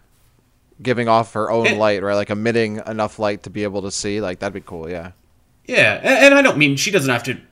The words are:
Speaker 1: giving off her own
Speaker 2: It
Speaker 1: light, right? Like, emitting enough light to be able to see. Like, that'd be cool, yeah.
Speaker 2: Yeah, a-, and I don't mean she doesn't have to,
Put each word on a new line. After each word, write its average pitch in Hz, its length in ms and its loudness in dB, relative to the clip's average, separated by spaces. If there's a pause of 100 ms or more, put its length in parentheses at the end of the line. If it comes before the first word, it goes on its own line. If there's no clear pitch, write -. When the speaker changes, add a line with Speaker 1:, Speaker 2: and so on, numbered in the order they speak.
(840)
Speaker 1:
giving 117 240 -2
off 113 280 2
her 107 180 -2
own 113 140 2
Speaker 2:
It 113 120 2
Speaker 1:
light, 104 240 2
right? 101 140 -2
Like, 101 140 -2
emitting 110 540 -2
enough 110 360 -6
light 104 240 -2
to 101 60 -12
be 104 120 -6
able 98 200 -4
to 98 100 -8
see. 104 280 -4
Like, 92 200 -6
that'd 98 140 -6
be 98 60 -10
cool, 82 300 -12
yeah. 87 220 -10 (540)
Speaker 2:
Yeah, 202 360 2
a-, 254 240 4
and 277 80 8
I 277 80 6
don't 247 160 2
mean 143 160 4
she 139 160 -2
doesn't 147 200 2
have 123 120 0
to, 127 160 -6 (140)